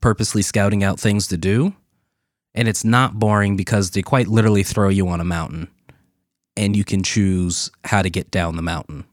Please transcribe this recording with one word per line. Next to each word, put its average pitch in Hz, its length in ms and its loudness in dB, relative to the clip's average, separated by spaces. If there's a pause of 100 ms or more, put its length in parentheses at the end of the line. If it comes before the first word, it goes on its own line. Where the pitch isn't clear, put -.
purposely 110 400 0
scouting 101 420 0
out 98 160 -2
things 104 280 0
to 92 100 -4
do. 101 360 0 (800)
And 113 120 0
it's 107 160 -2
not 117 360 2
boring 104 360 4
because 98 360 0
they 101 100 -2
quite 123 260 0
literally 107 360 4
throw 101 260 0
you 98 180 2
on 87 140 -2
a 85 40 -4
mountain 82 440 -6 (880)
and 101 180 0
you 101 80 2
can 98 200 -2
choose 92 680 -2 (140)
how 104 160 2
to 92 80 0
get 85 200 -6
down 85 280 -2
the 85 40 -6
mountain. 78 520 -8